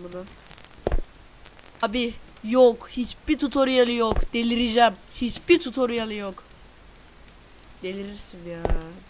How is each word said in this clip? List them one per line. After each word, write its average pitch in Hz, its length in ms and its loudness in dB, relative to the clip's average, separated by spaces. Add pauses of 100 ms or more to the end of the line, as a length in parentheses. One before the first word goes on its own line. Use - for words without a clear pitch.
buna. 180 200 -14 (1600)
Abi 233 320 0 (300)
yok. 240 480 4
Hiçbir - 460 -4
tutorial'i 254 580 2
yok. 226 380 0
Delireceğim. 233 600 2 (200)
Hiçbir 285 460 2
tutorial'i 233 560 -4
yok. 202 280 -10 (1400)
Delirirsin 196 680 -10
ya. 170 140 -12 (460)